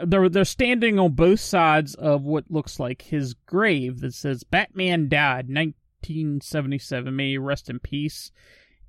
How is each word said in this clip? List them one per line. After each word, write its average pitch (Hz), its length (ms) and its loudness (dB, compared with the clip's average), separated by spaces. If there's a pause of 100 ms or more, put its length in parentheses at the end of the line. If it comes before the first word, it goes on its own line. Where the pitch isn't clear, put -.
they're, 185 240 4
they're 185 160 4
standing 233 540 2
on 180 140 4
both 170 260 6
sides 156 560 2
of 143 300 0
what 147 260 -2
looks 156 300 -4
like 127 220 -6
his 139 320 -4 (120)
grave 139 540 0
that 131 120 -8
says, 135 300 -6
"Batman 180 640 0
died, 131 400 0
nineteen 151 920 -6
seventy-seven, 135 720 -6
may 135 160 -2
he 135 80 -2
rest 139 320 -6
in 123 80 -8
peace." - 540 -8 (560)